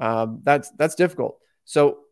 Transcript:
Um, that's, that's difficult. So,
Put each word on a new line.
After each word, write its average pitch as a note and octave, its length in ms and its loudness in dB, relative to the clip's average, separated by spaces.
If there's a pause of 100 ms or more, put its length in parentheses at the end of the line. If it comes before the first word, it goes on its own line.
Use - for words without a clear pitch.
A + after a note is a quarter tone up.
Um, A2+ 420 -2
that's, C#3+ 280 0
that's D#3 240 -2
difficult. F3 440 -2 (280)
So, D3 320 2 (140)